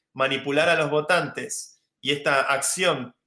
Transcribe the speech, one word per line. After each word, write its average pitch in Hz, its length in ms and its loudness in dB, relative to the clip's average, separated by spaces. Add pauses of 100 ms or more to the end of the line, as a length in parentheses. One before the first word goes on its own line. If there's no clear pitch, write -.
(140)
manipular 139 540 0
a 170 60 4
los 156 160 0
votantes 151 920 -2 (180)
y 135 120 -2
esta 143 300 2
acción 139 720 0 (120)